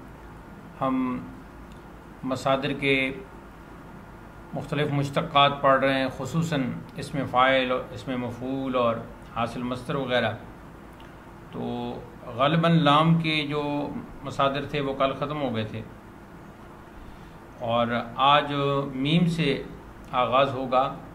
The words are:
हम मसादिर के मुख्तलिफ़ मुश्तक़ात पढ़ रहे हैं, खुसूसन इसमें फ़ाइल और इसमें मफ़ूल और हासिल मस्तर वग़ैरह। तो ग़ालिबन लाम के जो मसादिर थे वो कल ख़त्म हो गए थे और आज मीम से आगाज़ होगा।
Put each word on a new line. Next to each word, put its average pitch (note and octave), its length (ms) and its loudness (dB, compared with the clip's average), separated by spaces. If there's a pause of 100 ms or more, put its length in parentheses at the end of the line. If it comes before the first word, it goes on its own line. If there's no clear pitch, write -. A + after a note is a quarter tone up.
(800)
हम C3 180 0 (1300)
मसादिर C3 480 0
के C3+ 380 2 (1400)
मुख्तलिफ़ C#3+ 380 -2
मुश्तक़ात C#3+ 680 2
पढ़ C3+ 180 6
रहे C3+ 140 2
हैं, C3 240 -2
खुसूसन C3 560 -2 (240)
इसमें C3+ 280 -4
फ़ाइल B2+ 460 4
और - 220 -2
इसमें B2+ 220 -6
मफ़ूल B2+ 600 -4
और A2+ 320 2 (260)
हासिल A#2+ 280 -2
मस्तर B2 340 -4
वग़ैरह। B2 420 0 (1120)
तो A#2+ 500 -6 (260)
ग़ालिबन D3+ 420 4
लाम D#3+ 480 6
के D#3 300 0
जो D3 460 -2 (300)
मसादिर C3+ 500 0
थे D3 60 0
वो C3+ 140 -2
कल C3+ 180 2
ख़त्म C#3+ 240 -4
हो C#3 140 -2
गए A2+ 140 -2
थे G#2+ 180 -8 (1800)
और A#2 560 2
आज C#3+ 340 6 (440)
मीम D#3 300 4
से D3+ 420 0 (460)
आगाज़ B2+ 340 4
होगा। B2+ 340 2 (320)